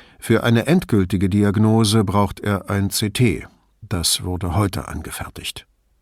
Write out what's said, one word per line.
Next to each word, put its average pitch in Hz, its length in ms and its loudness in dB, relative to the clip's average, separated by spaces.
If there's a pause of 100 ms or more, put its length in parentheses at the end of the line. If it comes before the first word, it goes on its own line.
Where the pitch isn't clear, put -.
(180)
Für - 240 2
eine 117 220 2
endgültige 98 640 2
Diagnose 107 760 4
braucht 98 380 -2
er 101 300 -4
ein 98 180 0
C 104 220 -2
T. 113 360 0 (360)
Das - 400 -4
wurde 90 320 -4
heute 98 340 -2
angefertigt.“ - 800 -12 (360)